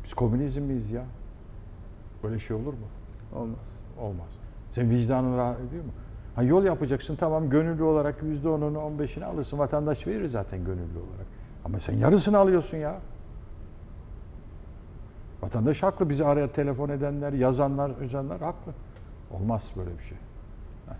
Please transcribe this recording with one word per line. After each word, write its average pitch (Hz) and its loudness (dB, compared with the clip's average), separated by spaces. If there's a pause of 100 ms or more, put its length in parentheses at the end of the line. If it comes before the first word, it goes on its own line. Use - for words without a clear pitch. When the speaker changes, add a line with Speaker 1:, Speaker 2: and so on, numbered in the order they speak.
Speaker 1:
Biz - -10
komünizm 131 2
miyiz 127 0
ya? 120 -4 (1200)
Böyle 110 -2
şey 107 -4
olur 135 -4
mu? 107 -8 (480)
Speaker 2:
Olmaz. 113 -8 (200)
Speaker 1:
Olmaz. 92 -6 (440)
Senin 120 2
vicdanın 123 4
rahat 120 0
ediyor 139 -6
mu? 123 -8 (440)
Ha, 120 4
yol 170 8
yapacaksın, 151 2
tamam, 156 2
gönüllü 160 4
olarak 151 4
yüzde 151 0
onunu, 151 2
on 151 -4
beşini 147 -2
alırsın. 147 -2
Vatandaş 151 2
verir 208 0
zaten 98 -2
gönüllü 87 -4
olarak. - -8 (380)
Ama 95 -2
sen - -2
yarısını 190 8
alıyorsun 185 6
ya. 156 -2 (2500)
Vatandaş 117 2
haklı. 190 4
Bizi 143 4
araya 143 4
telefon 143 0
edenler, 143 -2
yazanlar, 139 4
özenler 139 -4
haklı. 165 -6 (600)
Olmaz 107 -2
böyle 87 -6
bir - -10
şey. - -10 (720)
Yani - -10